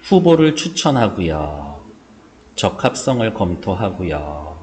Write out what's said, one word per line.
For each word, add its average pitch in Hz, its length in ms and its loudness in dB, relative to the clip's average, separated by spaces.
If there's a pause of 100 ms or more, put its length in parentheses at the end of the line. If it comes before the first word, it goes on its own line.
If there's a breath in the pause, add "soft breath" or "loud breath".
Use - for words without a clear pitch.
후보를 165 520 6
추천하고요. 80 1300 -2 (760)
적합성을 113 760 0
검토하고요. 85 1300 -4